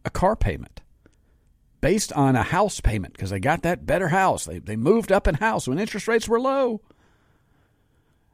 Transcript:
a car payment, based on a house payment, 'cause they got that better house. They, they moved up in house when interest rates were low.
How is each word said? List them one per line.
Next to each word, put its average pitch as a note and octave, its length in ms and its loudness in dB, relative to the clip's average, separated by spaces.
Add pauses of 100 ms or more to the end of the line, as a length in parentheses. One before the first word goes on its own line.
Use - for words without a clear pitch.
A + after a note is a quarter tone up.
a - 60 -4
car G3 260 0
payment, - 460 -4 (1000)
based F#3+ 340 0
on C3+ 220 4
a A2 80 2
house F#3+ 380 0
payment, G#2+ 360 -2
'cause F#2+ 120 -6
they G2 100 -4
got D#3 220 0
that E3+ 240 -2
better F3+ 240 0
house. F3 360 2
They, E2+ 140 -10
they G#2+ 160 -8
moved F#3+ 360 2
up G3 160 4
in E3+ 80 2
house G#3+ 320 -2
when C3+ 120 -2
interest G#3+ 280 -6
rates A3+ 200 0
were A3+ 120 2
low. C4 420 -2 (1500)